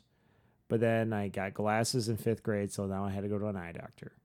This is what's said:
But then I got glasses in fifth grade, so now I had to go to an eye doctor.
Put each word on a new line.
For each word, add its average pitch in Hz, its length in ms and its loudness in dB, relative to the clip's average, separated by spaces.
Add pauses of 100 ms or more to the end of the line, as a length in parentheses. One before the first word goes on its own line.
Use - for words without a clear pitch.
(680)
But 117 100 4
then 113 320 4
I 101 160 0
got 98 260 -4
glasses 110 540 2
in 113 80 2
fifth 110 280 0
grade, 101 280 0
so 101 160 -4
now 98 160 -2
I 101 60 -2
had 98 140 -4
to 104 60 -2
go 104 80 0
to 101 100 -2
an 101 100 -4
eye 85 160 -8
doctor. - 400 -14 (120)